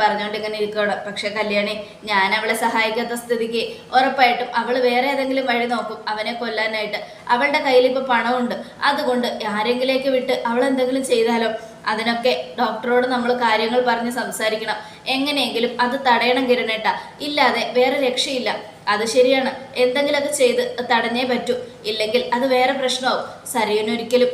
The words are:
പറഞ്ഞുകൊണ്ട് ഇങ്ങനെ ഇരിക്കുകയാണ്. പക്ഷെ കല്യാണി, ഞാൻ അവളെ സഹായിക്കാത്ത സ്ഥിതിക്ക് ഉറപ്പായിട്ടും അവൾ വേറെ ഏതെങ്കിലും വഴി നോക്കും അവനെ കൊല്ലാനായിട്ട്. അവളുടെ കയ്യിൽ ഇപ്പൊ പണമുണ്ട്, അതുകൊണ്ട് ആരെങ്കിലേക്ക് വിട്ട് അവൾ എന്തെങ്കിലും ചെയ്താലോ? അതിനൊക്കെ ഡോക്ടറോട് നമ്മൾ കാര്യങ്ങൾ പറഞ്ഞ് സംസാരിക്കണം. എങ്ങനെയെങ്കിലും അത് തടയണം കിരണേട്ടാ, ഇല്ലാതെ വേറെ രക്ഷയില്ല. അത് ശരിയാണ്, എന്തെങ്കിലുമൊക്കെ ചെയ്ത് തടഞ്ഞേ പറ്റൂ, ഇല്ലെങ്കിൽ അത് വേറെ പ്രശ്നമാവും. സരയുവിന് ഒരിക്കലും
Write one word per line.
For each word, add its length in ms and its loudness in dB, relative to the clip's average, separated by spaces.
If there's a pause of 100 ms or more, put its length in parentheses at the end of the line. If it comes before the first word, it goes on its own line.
പറഞ്ഞുകൊണ്ട് 380 0
ഇങ്ങനെ 200 -4
ഇരിക്കുകയാണ്. 480 -2
പക്ഷെ 220 -6
കല്യാണി, 560 -2 (200)
ഞാൻ 300 2
അവളെ 200 0
സഹായിക്കാത്ത 600 0
സ്ഥിതിക്ക് 640 -2 (200)
ഉറപ്പായിട്ടും 500 4 (100)
അവൾ 220 0
വേറെ 300 2
ഏതെങ്കിലും 380 0
വഴി 200 0
നോക്കും 420 -4
അവനെ 240 -4
കൊല്ലാനായിട്ട്. 640 -4 (320)
അവളുടെ 300 2
കയ്യിൽ 280 6
ഇപ്പൊ 140 0
പണമുണ്ട്, 540 0 (300)
അതുകൊണ്ട് 540 0 (100)
ആരെങ്കിലേക്ക് 600 0
വിട്ട് 380 2
അവൾ 180 2
എന്തെങ്കിലും 420 0
ചെയ്താലോ? 440 2 (360)
അതിനൊക്കെ 720 -2
ഡോക്ടറോട് 480 0
നമ്മൾ 260 0
കാര്യങ്ങൾ 480 2
പറഞ്ഞ് 300 0
സംസാരിക്കണം. 640 -4 (300)
എങ്ങനെയെങ്കിലും 720 0
അത് 280 0
തടയണം 400 4
കിരണേട്ടാ, 500 0 (220)
ഇല്ലാതെ 520 0
വേറെ 360 2
രക്ഷയില്ല. 800 -4
അത് 180 0
ശരിയാണ്, 480 4 (220)
എന്തെങ്കിലുമൊക്കെ 580 2
ചെയ്ത് 580 0
തടഞ്ഞേ 320 0
പറ്റൂ, 300 0 (300)
ഇല്ലെങ്കിൽ 500 -2
അത് 120 2
വേറെ 260 4
പ്രശ്നമാവും. 520 -2 (280)
സരയുവിന് 400 0
ഒരിക്കലും 420 2